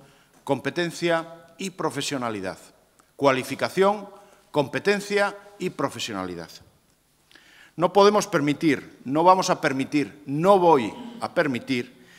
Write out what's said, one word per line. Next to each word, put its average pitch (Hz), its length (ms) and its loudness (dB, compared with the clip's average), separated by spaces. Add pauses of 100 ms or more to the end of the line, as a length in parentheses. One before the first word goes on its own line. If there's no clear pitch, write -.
(440)
competencia 165 1000 -4 (120)
y 190 120 -8
profesionalidad. 120 880 -6 (580)
Cualificación, 139 920 0 (420)
competencia 202 840 0 (220)
y 180 120 -6
profesionalidad. 95 800 -6 (1300)
No 175 160 0
podemos 202 360 6
permitir, 147 760 -2
no 147 200 0
vamos 185 260 6
a 165 100 0
permitir, 139 680 -2
no 170 320 4
voy 156 360 4 (260)
a - 140 -8
permitir 131 680 -4 (140)